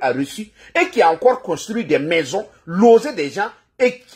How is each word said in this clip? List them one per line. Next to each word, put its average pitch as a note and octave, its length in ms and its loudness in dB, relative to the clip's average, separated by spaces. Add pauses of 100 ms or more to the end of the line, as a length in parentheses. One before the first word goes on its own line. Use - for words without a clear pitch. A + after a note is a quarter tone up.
a C3 100 0
reçu C#3 380 -8 (300)
et F4+ 100 0
qui A3+ 120 -2
a E3 80 6
encore B3 320 0
construit G3+ 440 -6
des C#3+ 140 2
maisons, D#3+ 460 -4 (200)
logé A3+ 480 4
des D3 160 -4
gens, G#3 200 -4 (300)
é-, B3+ 220 0 (140)